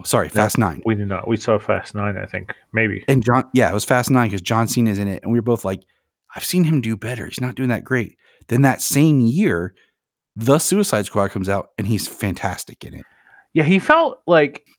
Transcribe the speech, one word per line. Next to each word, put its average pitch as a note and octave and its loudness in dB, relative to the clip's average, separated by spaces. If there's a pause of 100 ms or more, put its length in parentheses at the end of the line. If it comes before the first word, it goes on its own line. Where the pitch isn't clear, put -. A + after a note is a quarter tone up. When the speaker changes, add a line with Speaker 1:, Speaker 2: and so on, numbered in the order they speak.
Speaker 1:
sorry, G2+ 0
Speaker 2:
No, - -12
Speaker 1:
Fast G#2+ 2
Nine. F#2+ 0
Speaker 2:
we A2 0
did G2+ -4
not. F#2+ -6
We A2+ 0
saw A2 0
Fast - -4
Nine, G#2 -4
I F#2+ -10
think. F#2+ -10 (200)
Maybe. G#2+ 0
Speaker 1:
And C3 2
John, B2 2
yeah, A2+ 4
it - -4
was G#2 -2
Fast B2 2
Nine B2 4
'cause G2 -6
John A2+ 0
Cena A2+ 0
is G2+ -2
in G2+ -2
it, F#2+ -6
and G2+ -2
we A#2 2
were A2+ -4
both A#2 -2
like, F#2+ -4 (520)
"I've - -10
seen F3+ 2
him D#3 2
do A2+ -2
better. G#2 -8
He's - -10
not B2+ -6
doing C3 -2
that A#2 -2
great." B2 -4 (300)
Then B2 2
that C3+ 4
same D3 4
year, A#2 0 (600)
The C3+ 4
Suicide E3+ 0
Squad G2 0
comes F#2+ -4
out, G2 -4
and G#2 -4
he's G2+ -2
fantastic - -6
in - -16
it. - -16 (480)
Speaker 2:
Yeah, D#3+ 4
he F#3 4
felt D#4 0
like D3+ 2 (140)